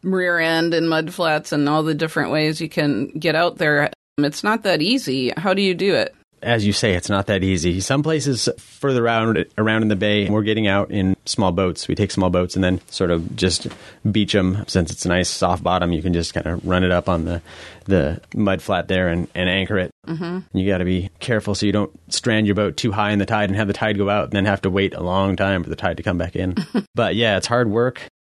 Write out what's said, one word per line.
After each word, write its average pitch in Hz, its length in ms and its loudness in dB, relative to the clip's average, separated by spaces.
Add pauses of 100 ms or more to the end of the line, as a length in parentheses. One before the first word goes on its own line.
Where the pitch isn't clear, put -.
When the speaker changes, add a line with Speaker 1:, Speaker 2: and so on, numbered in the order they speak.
Speaker 1:
rear 180 360 0
end 165 360 2
in 165 140 2
mud 160 240 0
flats 156 400 0
and 147 160 2
all 156 140 2
the 156 120 0
different 151 360 -2
ways 156 300 0
you 160 80 -6
can 147 400 0
get 156 260 -2
out 170 240 0
there, 147 320 2 (280)
it's 147 260 -2
not 220 180 0
that 175 200 2
easy. 135 540 0
How 190 180 0
do 196 80 0
you 190 120 2
do 180 200 2
it? 110 200 0 (280)
Speaker 2:
As 113 240 2
you 101 60 4
say, 101 220 2
it's 87 140 -4
not 98 200 0
that 98 160 2
easy. 90 360 0
Some - 220 0
places 143 460 0 (100)
further 127 460 -2
around, 113 420 2 (100)
around 110 260 2
in 107 60 2
the 107 60 2
bay, 104 340 2
we're 107 140 2
getting 107 240 0
out 98 240 2
in 95 340 2
small 95 280 0
boats. 90 340 -2
We - 80 -2
take 98 160 0
small 92 200 2
boats 90 260 0
and 95 80 2
then 92 240 0
sort 87 240 0
of 82 240 -2
just - 320 -2 (420)
beach 104 240 0
'em. 95 320 2
Since 87 240 0
it's - 140 -10
a 95 40 -2
nice 87 200 2
soft 87 340 -2
bottom, 87 300 0
you 78 100 -2
can 92 100 0
just 85 220 -2
kinda 85 300 -4
run 92 180 2
it 92 80 2
up 90 180 0
on 85 180 0
the, 85 160 -6 (420)
the 87 360 0 (140)
mud 98 260 0
flat 92 280 -4
there 92 180 0
and, 85 300 -2
and 90 120 -2
anchor 95 300 0
it. 92 140 -4 (160)
Speaker 1:
Mm-hmm. 170 500 -6
Speaker 2:
You 92 80 0
gotta 92 180 0
be 92 260 0 (100)
careful 107 340 -2
so 104 100 -2
you 101 60 2
don't 104 220 -2 (200)
strand 110 360 0
your 98 80 2
boat 104 200 0
too 117 140 -2
high 104 220 0
in 101 80 2
the 98 40 2
tide 104 240 0
and 98 80 0
have 104 120 0
the 104 40 -2
tide 107 240 -2
go 98 140 0
out 101 140 2
and 67 80 -8
then 98 140 2
have 98 160 2
to 98 80 0
wait 98 240 0
a - 80 -8
long 95 340 0
time 98 260 0
for 78 80 -8
the 78 60 -6
tide 87 220 -2
to - 40 -10
come 87 160 0
back 85 160 -4
in. 90 220 -2 (180)
Speaker 1:
<laughs> - 220 -4
Speaker 2:
But 110 180 0
yeah, 110 220 2
it's 92 100 -2
hard 120 240 2
work. 120 300 0 (220)